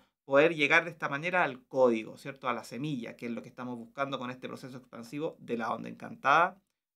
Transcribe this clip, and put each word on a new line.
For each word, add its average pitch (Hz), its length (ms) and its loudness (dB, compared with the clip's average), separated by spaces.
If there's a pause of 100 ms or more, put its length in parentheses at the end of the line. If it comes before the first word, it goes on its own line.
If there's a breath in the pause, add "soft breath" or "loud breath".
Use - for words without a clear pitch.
(260 soft breath)
poder 139 300 6
llegar 151 280 4
de 165 80 -8
esta - 180 -8
manera 170 340 0
al 131 240 -4
código, 113 500 4
¿cierto? 139 320 -8
A 120 40 0
la 113 100 -6
semilla, 120 520 -6
que 120 120 -10
es 120 40 -6
lo 110 100 -8
que - 80 -16
estamos 123 280 -10
buscando 135 420 -6
con 123 100 -8
este 127 180 -10
proceso 123 300 -12
expansivo 120 600 -10
de 120 180 -6
la 117 160 -2
onda 117 160 -8
encantada 135 720 2 (340)